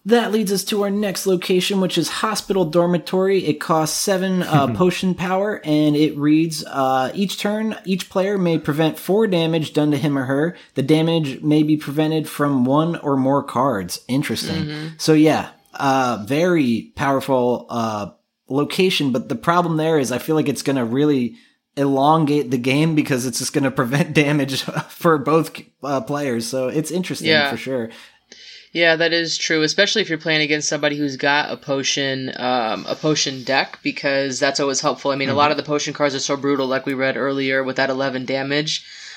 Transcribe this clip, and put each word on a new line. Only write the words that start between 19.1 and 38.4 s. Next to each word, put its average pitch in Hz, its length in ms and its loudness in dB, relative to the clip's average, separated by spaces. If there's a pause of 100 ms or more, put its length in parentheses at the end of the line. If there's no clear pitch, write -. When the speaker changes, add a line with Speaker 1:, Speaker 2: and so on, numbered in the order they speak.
Speaker 1:
but 120 180 -2
the 131 60 -2
problem 170 420 2
there 156 220 2
is 120 140 0
I 123 40 -2
feel 156 180 -2
like 143 140 2
it's 120 140 -4
gonna 135 220 0
really 127 500 2 (400)
elongate 143 760 2
the 135 60 0
game 143 380 2
because 131 320 2
it's 120 120 -4
just 127 140 -6
gonna 139 160 0
prevent 139 440 0
<laughs> 151 120 4
damage 139 380 0
for - 560 0
both, 156 320 2 (320)
uh, 135 180 -2
players. 127 460 -4
So 131 220 -2
it's 151 200 -2
interesting 165 380 -4
Speaker 3:
Yeah. 147 240 4
Speaker 1:
for 113 60 -6
sure. 123 320 -6 (840)
Speaker 3:
Yeah, 165 260 4
that 165 160 2
is 165 220 -2
true, 160 280 0
especially 202 400 0
if 160 60 -6
you're 160 100 -4
playing 156 240 0
against 151 260 -2
somebody 147 260 0
who's 143 220 -4
got 143 340 0
a 123 60 -6
potion, 135 840 -4
um, 120 480 -2
a - 80 -4
potion 147 480 -2
deck, 135 380 -2
because 139 580 -2
that's 139 200 0
always 139 200 0
helpful. 143 300 -2
I 135 60 0
mean, 139 140 -4
a 135 40 0
lot 147 120 4
Speaker 1:
Mm-hmm. 151 60 2
Speaker 3:
of 147 60 0
the 139 60 -6
potion 147 280 -4
cards 143 220 0
are 135 60 -4
so 139 180 -2
brutal, 135 300 0
like 131 180 -2
we 143 80 -2
read 131 240 -2
earlier 135 460 0
with 131 140 -4
that 135 120 0
eleven 131 360 -2
damage. 139 600 -2 (320)